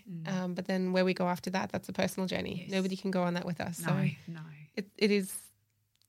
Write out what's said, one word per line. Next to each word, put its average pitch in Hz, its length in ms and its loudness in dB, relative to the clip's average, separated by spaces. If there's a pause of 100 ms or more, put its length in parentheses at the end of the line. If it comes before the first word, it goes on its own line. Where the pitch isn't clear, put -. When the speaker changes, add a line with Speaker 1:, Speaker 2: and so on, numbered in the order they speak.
(120)
Speaker 1:
Mm. 165 220 -8
Speaker 2:
Um, 185 220 0
but 185 100 -4
then 185 280 2
where 185 120 6
we 185 80 6
go 180 140 2
after 180 240 -2
that, 196 200 0
that's - 180 -6
a - 40 -8
personal 190 320 0
journey. 180 380 -2
Speaker 1:
Yes. - 80 -12
Speaker 2:
Nobody 190 240 0
can 190 160 -2
go 180 100 2
on 175 140 2
that 180 100 -4
with 170 160 -2
us. 170 200 -6
Speaker 1:
No, 165 80 -4
Speaker 2:
So 147 200 4 (180)
Speaker 1:
no. 165 120 -10 (360)
Speaker 2:
it, 202 120 -4 (100)
it 208 140 6
is, 196 200 2 (760)